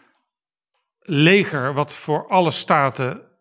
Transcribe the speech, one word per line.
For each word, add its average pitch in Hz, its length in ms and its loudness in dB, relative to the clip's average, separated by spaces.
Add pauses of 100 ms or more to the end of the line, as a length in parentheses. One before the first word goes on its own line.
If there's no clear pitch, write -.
(1000)
leger 151 760 2
wat 143 220 -4
voor - 320 -6
alle 180 240 2
staten 139 680 -2 (200)